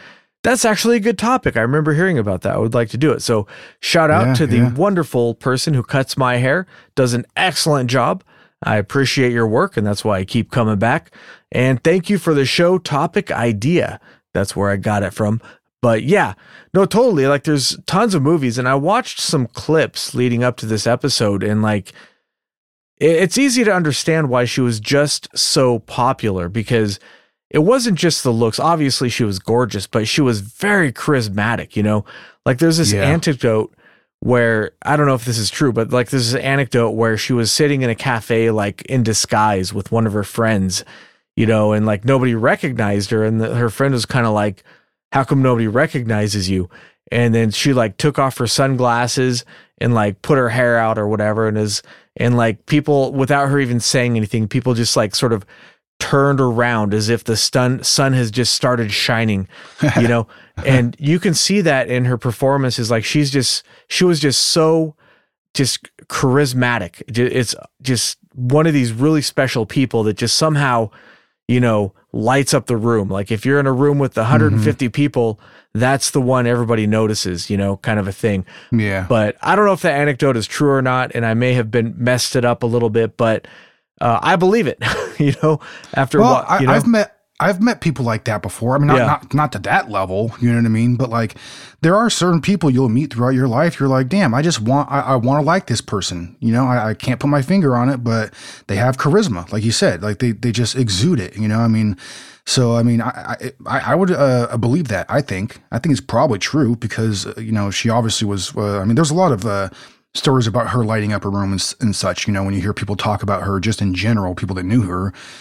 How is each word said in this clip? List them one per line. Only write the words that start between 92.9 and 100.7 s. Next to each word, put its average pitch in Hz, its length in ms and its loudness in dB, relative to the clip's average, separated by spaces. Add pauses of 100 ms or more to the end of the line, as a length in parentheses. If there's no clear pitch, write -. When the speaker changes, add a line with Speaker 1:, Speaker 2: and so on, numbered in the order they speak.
Speaker 2:
throughout 123 220 0
your 131 140 0
life. 147 320 0
You're 139 80 0
like, 131 200 0
"Damn, 180 240 2
I 127 80 0
just 156 200 0
want, 131 300 0
I, 139 100 0
I 135 160 0
wanna 127 260 2
like 170 240 0
this 113 140 -2
person." 90 580 -8
You 117 140 0
know, 123 140 2
I, 120 240 0
I 104 40 -4
can't 127 240 -4
put 143 100 -2
my 143 140 2
finger 151 340 2
on 123 140 2
it, 135 80 -2
but 113 340 -2 (360)
they 98 80 -2
have 127 200 0
charisma, 147 560 0
like 107 120 -2
you 113 80 0
said. 104 300 0
Like, 104 180 -4
they, 123 100 0
they 110 220 -2
just 113 240 -2